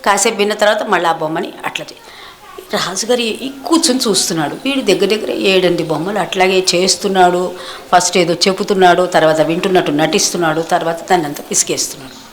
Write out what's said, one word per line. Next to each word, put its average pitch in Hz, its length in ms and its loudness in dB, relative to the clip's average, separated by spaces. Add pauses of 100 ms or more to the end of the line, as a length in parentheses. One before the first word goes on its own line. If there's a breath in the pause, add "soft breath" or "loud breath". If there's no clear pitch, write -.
కాసేపు 208 300 2
విన్న 202 180 0
తర్వాత 208 300 2
మళ్ళీ 175 260 0
ఆ 165 40 2
బొమ్మని 160 400 -4 (120)
అట్లా - 260 -8
చే-, - 40 -20 (760 loud breath)
రాజుగారు 208 480 -2
ఈ 233 300 -6 (140)
కూర్చుని 320 340 0
చూస్తున్నాడు. 165 560 -2 (100)
వీడు 269 160 -2
దగ్గర 202 240 2
దగ్గర 202 260 -2
ఏడెనిమిది 185 520 2
బొమ్మలు 170 360 -4
అట్లాగే 185 460 0 (100)
చేస్తున్నాడు. 185 760 2 (440 loud breath)
ఫస్ట్ 180 220 2
ఏదో 170 160 2
చెబుతున్నాడు, 185 720 4
తర్వాత 160 360 2
వింటున్నట్టు 175 500 2
నటిస్తున్నాడు, 160 680 0
తర్వాత 165 480 -2
దాన్ని 175 180 2
అంతా - 240 -10
పిసికేస్తున్నాడు. - 800 -6